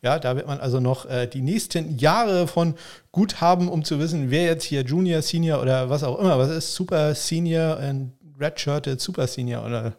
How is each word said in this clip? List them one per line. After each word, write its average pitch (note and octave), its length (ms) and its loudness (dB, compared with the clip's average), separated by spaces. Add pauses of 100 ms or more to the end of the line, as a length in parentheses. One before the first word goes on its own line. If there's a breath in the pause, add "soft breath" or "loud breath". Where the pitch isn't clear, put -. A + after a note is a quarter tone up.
Ja, C3+ 180 2
da B2+ 160 -2
wird C#3+ 120 -4
man C#3+ 140 -6
also C3 200 0
noch, B2+ 240 0
äh, B2 220 -2
die C3 160 -6
nächsten D#3+ 560 -2
Jahre F3+ 480 4
von E3+ 280 0 (380 loud breath)
gut G3 300 0
haben, F3 260 4
um E3 160 -2
zu D3+ 140 -2
wissen, D3+ 320 0
wer D#3 140 4
jetzt E3 200 0
hier C#3+ 160 -2
Junior, D#3+ 400 2
Senior E3 400 0
oder C3 300 2
was C#3+ 140 0
auch B2+ 140 -2
immer, F#3 200 4
was C3 100 4
ist, D#3+ 260 -4
Super D#3 400 0
Senior, E3 640 0
ein C3+ 380 -4 (260)
Redshirted D3 580 -2
Super D#3+ 280 -4
Senior A#2+ 400 -6
oder A2+ 320 -4